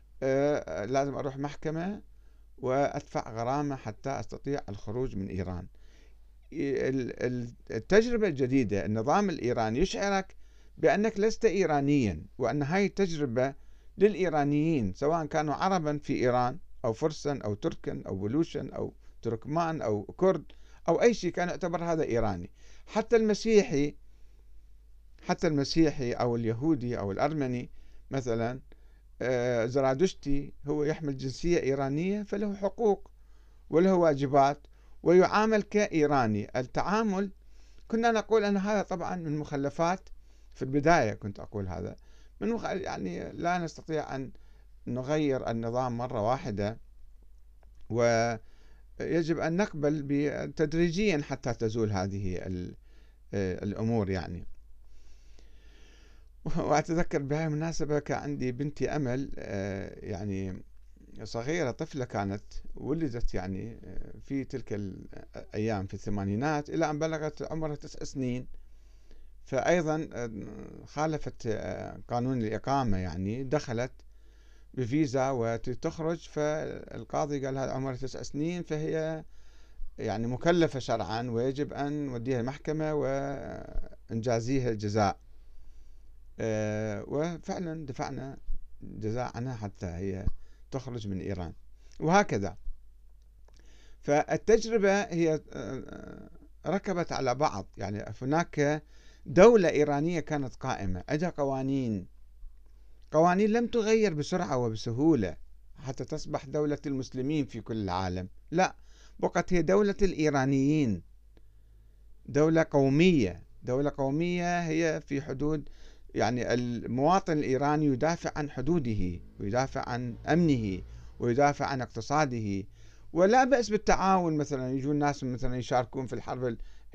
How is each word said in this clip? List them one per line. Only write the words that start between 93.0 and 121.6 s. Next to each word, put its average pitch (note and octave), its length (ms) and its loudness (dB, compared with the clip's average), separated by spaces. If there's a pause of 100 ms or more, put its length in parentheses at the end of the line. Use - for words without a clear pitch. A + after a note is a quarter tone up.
فالتجربة G3+ 1000 2
هي، E3 400 0 (120)
آه، - 760 -10 (360)
ركبت F3 460 -2
على B2+ 240 0
بعض، C3 320 -2 (100)
يعني G#2 280 -6 (160)
هناك D3+ 640 0 (420)
دولة F#3 440 10
إيرانية D3 500 2
كانت C#3+ 360 -4
قائمة، A2 540 -4
عندها D#3 200 0
قوانين، C3+ 800 0 (1040)
قوانين F3+ 380 6
لم A#3 180 2
تغير A3 460 4
بسرعة D3 440 0
وبسهولة A#2 800 2 (380)
حتى C3 300 -10
تصبح D3 400 -6
دولة D3 400 0
المسلمين C3+ 600 -2
في A2+ 160 -10
كل A2+ 160 -6
العالم، F#2 520 -2 (220)
لا، F3 240 2 (440)
بقت F#3 340 0
هي F3 80 6
دولة G3 400 4
الإيرانيين، C#3 1040 4 (1200)
دولة D#3 460 4
قومية، C#3 720 6 (200)
دولة C#3 340 0
قومية F3 640 0
هي D#3+ 460 0
في C#3 140 -4
حدود، D3 480 -2 (460)
يعني A2+ 380 2
المواطن B2 800 2
الإيراني D3 520 2
يدافع D3+ 500 2
عن D3 140 -4
حدوده A2+ 720 0 (200)
ويدافع A#2+ 500 -2
عن A#2+ 260 -4 (120)
أمنه C3 540 4 (380)
ويدافع C#3 460 2